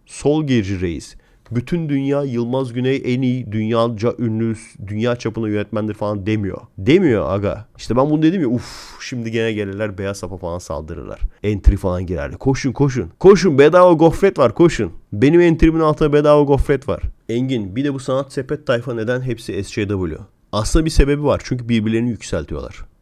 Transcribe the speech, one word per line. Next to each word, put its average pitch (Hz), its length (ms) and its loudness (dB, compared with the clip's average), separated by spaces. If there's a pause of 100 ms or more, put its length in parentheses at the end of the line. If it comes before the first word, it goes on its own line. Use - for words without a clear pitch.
Sol 151 400 -2
gerici 101 340 0
reis. 87 360 -8 (340)
Bütün 143 380 -4
dünya 139 340 -2
Yılmaz 123 500 -4
Güney 127 320 -2
en 123 180 -2
iyi, 123 300 -2
dünyaca 113 680 0
ünlü, 113 380 -2 (300)
dünya 110 300 -2
çapında 113 320 -4
yönetmendir." 104 460 -4
falan 104 320 -6
demiyor. 104 340 -2 (180)
Demiyor 110 520 2
aga. 98 460 -4
İşte 113 200 -4
ben 139 140 2
bunu 151 120 0
dedim 175 180 2
ya, 135 80 0
uf, - 520 -6
şimdi 117 300 -8
gene 113 220 -2
gelirler 101 460 -4
Beyaz 110 180 -4
Sapa 92 200 -10
falan 87 220 -8
saldırırlar. 80 600 -10 (220)
Entry 104 340 2
falan 90 300 -2
girerler. 73 320 -6
Koşun, 131 340 -2
koşun. 127 460 -2
Koşun, 175 400 6
bedava 180 340 8
gofret 165 460 4
var, 123 160 2
koşun. 123 380 2 (200)
Benim 139 280 4
entry'min 160 400 4
altında 151 320 2
bedava 147 300 6
gofret 139 460 0
var. 87 140 -4 (260)
Engin, 117 480 -4
bir 139 80 -2
de 143 100 -2
bu 135 40 -8
sanat 135 340 -4
sepet 143 340 -8
tayfa 123 280 -2
neden 117 260 -2
hepsi 110 440 -6
S - 80 -14
J 104 160 -2
W? 92 300 -4 (340)
Aslında 156 320 0
bir 160 60 -4
sebebi 147 340 2
var. - 200 2
Çünkü 123 240 -6
birbirlerini 113 420 0
yükseltiyorlar. 80 760 -8 (160)